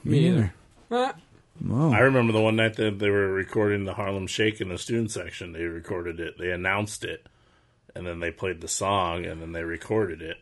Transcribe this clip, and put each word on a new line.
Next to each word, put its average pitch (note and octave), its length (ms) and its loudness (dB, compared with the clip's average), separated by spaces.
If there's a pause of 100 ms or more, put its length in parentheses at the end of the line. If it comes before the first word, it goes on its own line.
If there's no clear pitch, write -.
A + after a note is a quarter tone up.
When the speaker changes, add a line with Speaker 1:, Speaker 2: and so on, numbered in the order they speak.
Speaker 1:
Me - 80 0
Speaker 2:
Me D3 160 6
Speaker 1:
neither. F3+ 100 6
Speaker 2:
either. G2 160 2 (360)
Ah. B3 240 0 (500)
Speaker 1:
Whoa. C3 280 2
Speaker 3:
I G#2+ 80 4
remember B2 320 6
the G#2+ 80 4
one A2 160 4
night A2 200 2
that G#2+ 220 0
they G#2 120 2
were G2+ 180 4
recording G2+ 560 0
the F#2 100 -4
Harlem G2 320 -4
Shake G#2+ 340 0
in G2 100 -6
the F2 80 -6
student A#2 340 -2
section. F2 400 -8
They E2 140 -6
recorded E2+ 520 -6
it. E2 180 -6
They F2+ 140 -4
announced F#2+ 540 -2
it. E2 200 -10 (680)
And F2+ 120 -10
then E2+ 140 -6
they E2+ 100 -2
played F2 300 -6
the E2+ 80 -10
song, F2+ 580 0
and E2 160 -8
then E2 100 -10
they E2 120 -6
recorded E2+ 580 -2
it. - 200 -10